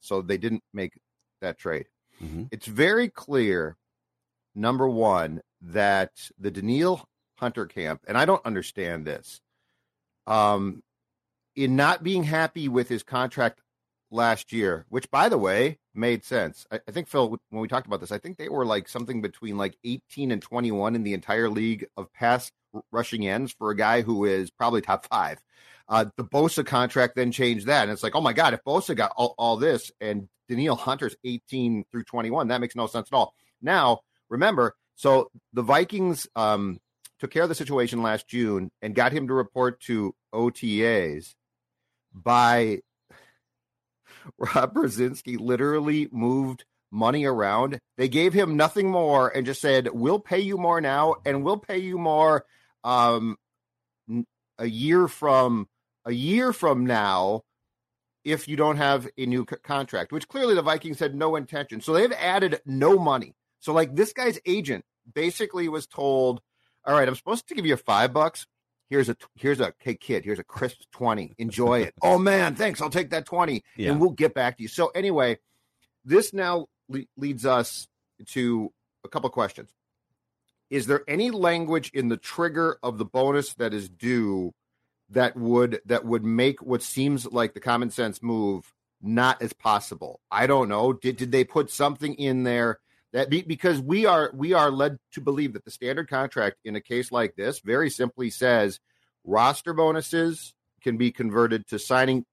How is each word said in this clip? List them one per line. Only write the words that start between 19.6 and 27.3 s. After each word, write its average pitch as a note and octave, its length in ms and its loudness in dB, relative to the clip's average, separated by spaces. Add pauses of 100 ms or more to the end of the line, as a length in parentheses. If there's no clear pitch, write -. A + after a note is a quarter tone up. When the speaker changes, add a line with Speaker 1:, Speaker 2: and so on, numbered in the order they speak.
Speaker 1:
eighteen C3 480 -6
and G#2 100 -2
twenty-one A2+ 540 -2
in A2+ 80 -2
the G2+ 100 -2
entire G#2+ 360 -2
league G#2+ 360 -2 (120)
of G2 160 -12
pass A#2+ 380 0 (220)
r-, G#2+ 180 -12
rushing A2+ 360 -4
ends A#2+ 240 -4
for G#2+ 180 -6
a G#2 60 -2
guy A2 260 2
who G#2 240 0
is F#2+ 240 0
probably A#2 320 -2
top - 260 -2
five. E2 340 -4 (480)
Uh, A2 160 4 (120)
the B2+ 60 -8
Bosa D3 420 0
contract B2 500 2
then B2 160 0